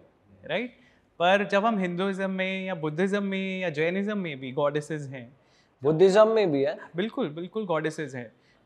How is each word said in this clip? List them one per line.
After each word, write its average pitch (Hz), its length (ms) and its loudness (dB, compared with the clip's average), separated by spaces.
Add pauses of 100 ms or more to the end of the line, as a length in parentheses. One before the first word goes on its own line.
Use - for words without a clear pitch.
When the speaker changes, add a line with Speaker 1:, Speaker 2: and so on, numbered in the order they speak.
(460)
Speaker 1:
राइट? 226 260 -6 (480)
पर 190 280 4
जब 202 180 2
हम 220 140 2
हिंदुइज्म 190 520 -2
में 190 340 -4
या 190 100 -4
बुद्धिज्म 175 480 -2
में 190 360 -4
या 180 100 -2
जैनिज्म 185 480 -2
में 160 220 -6
भी 131 120 -8
गॉडेसेस 147 500 -2
हैं। 127 380 -14 (440)
Speaker 2:
बुद्धिज्म 185 440 8
में 220 240 4
भी 139 120 2
है? 147 140 0 (180)
Speaker 1:
बिल्कुल, 202 340 -2
बिल्कुल 175 360 -8
गॉडेसेस 156 500 -4
हैं। 120 160 -12 (340)